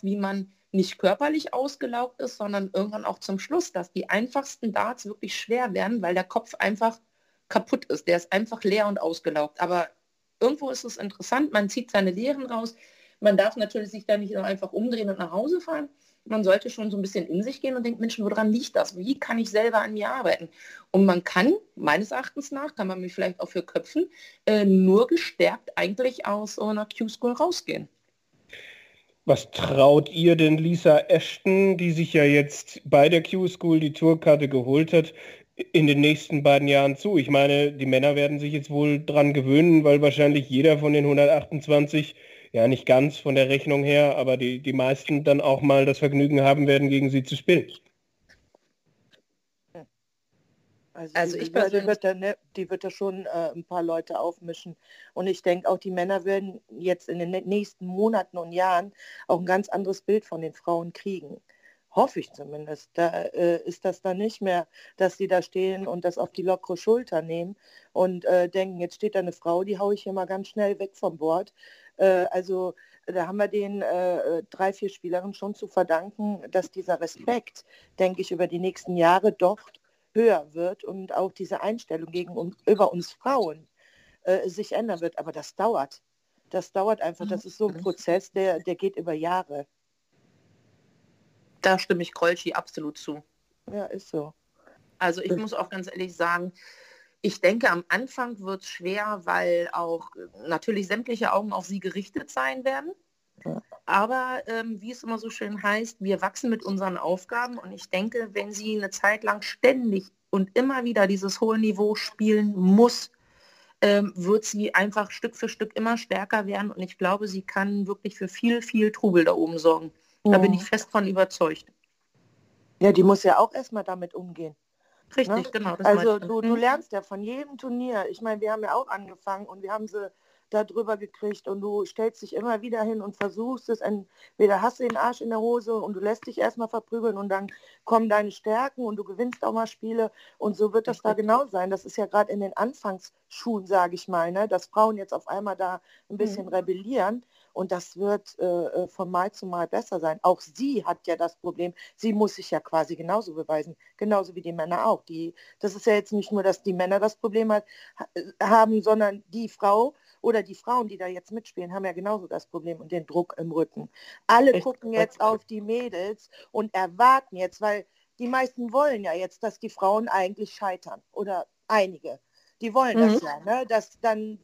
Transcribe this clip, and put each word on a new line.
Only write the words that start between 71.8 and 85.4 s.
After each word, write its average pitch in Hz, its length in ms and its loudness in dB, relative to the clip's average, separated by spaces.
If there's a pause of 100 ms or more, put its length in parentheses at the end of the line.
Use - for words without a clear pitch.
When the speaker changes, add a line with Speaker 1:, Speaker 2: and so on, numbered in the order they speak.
Speaker 3:
Äh, 185 360 4
also 185 440 -4 (320)
da 175 180 -4
haben 190 120 -8
wir 202 100 2
den, 202 340 -4
äh, 175 360 0
äh, 160 320 -2
drei, 190 240 -2
vier 196 160 -6
Spielerinnen 180 440 -6
schon 202 200 -8
zu 208 140 -12
verdanken, 185 760 -2 (100)
dass 185 200 -2
dieser 180 280 -4
Respekt, - 640 -6 (360)
denke 185 220 0
ich, 190 100 -8
über 175 160 0
die 170 120 -6
nächsten 180 380 -4
Jahre 180 340 6
doch 185 280 2 (540)
höher 202 400 4
wird 175 300 -6
und 190 300 -10
auch 185 180 -2
diese - 300 -8
Einstellung 165 500 -6
gegen 175 240 -8
un-, 175 200 -6 (100)
über 196 260 4
uns 175 200 -6
Frauen, 175 560 -2 (560)
äh, 190 240 0
sich 190 240 -8
ändern 208 300 -4
wird. 165 180 -6
Aber 156 120 -8
das - 240 -14